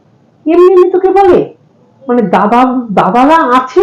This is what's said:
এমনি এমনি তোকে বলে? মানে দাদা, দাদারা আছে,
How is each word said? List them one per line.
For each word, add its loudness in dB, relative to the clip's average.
এমনি 2
এমনি 2
তোকে -2
বলে? 0
মানে -2
দাদা, 0
দাদারা 0
আছে, -2